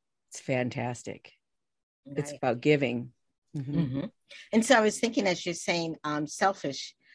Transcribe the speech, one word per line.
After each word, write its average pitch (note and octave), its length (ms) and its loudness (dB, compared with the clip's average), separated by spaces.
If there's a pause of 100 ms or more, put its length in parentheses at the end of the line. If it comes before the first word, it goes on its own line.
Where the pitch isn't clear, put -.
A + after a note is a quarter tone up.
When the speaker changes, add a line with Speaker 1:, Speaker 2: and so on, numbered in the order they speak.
(300)
Speaker 1:
it's - 100 -14
fantastic. B2 920 -4 (720)
It's D3 240 -6
Speaker 2:
Right. C#3+ 80 -12
Speaker 1:
about B2 220 -2
giving. B2+ 520 2 (440)
Mm-hmm. C#3+ 220 -4
Speaker 2:
Mm-hmm. C3+ 260 -2 (480)
And A3 120 6
so C4 120 8
I A3+ 40 8
was G#3+ 180 2
thinking, A3+ 280 0
as F3 180 0
you're F3 100 -2
saying, E3+ 500 -2
um, D3+ 220 -2
selfish, - 680 -2 (200)